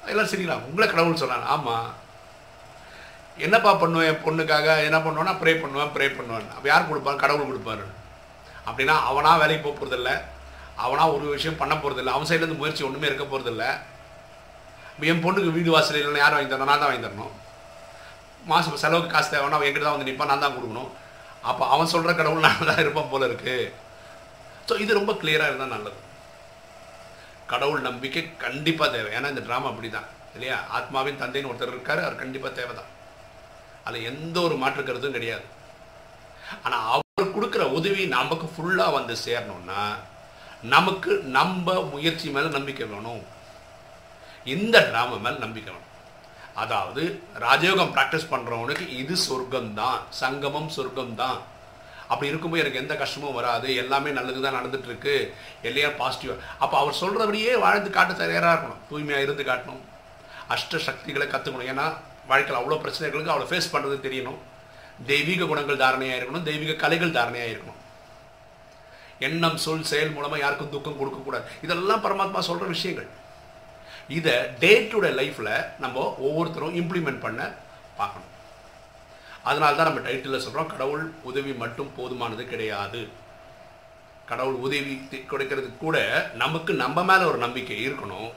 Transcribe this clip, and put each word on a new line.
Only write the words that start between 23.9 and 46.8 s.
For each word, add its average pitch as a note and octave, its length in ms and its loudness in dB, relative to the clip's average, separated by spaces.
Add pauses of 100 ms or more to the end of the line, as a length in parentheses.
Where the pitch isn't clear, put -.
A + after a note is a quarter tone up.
So - 120 0
இது G#3+ 160 2
ரொம்ப G3+ 200 2
கிளியரா D#3 340 2
இருந்தா C3 180 -2
நல்லது. G#2 380 -8 (1400)
கடவுள் C#3 340 0
நம்பிக்கை C3 560 -6
கண்டிப்பா D3+ 500 0
தேவை. A2 260 -2
ஏன்னா C3 160 -2
இந்த C3 120 -6
டிராமா B2 280 -2
அப்படிதான் A2+ 360 -8 (280)
இல்லையா? B2 360 -4
ஆத்மாவின் C3 520 -2
தந்தைன்னு C3 280 -4
ஒருத்தர் A#2+ 240 -6
இருக்காரு, D3 300 -2
அவர் C3 120 -2
கண்டிப்பா C3 320 -8
தேவைதான். A#2+ 460 -10 (880)
அதுல A2+ 200 -6
எந்த D#3 360 -4
ஒரு E3 160 2
மாற்று C3+ 280 0
கருத்தும் C3 280 -4
கிடையாது. A2+ 320 -4 (1200)
ஆனா B2 140 0
அவர் D3 600 0
கொடுக்குற - 200 0
உதவி E3 480 2
நமக்கு D3+ 480 0
ஃபுல்லா F3 360 2
வந்து A#2+ 240 -2 (100)
சேரணும்னா G#2 680 -4 (680)
நமக்கு F#3 600 4
நம்ம E3+ 580 2
முயற்சி D3+ 480 -4
மேல C#3+ 180 0
நம்பிக்கை C#3 400 -4
வேணும், G#2+ 360 -10 (1200)
இந்த G3+ 340 6
டிராமா A#2+ 360 2
மேல A#2 220 -2
நம்பிக்கை A2 360 -8
வேணும். - 200 -18 (600)
அதாவது A2+ 680 -2 (180)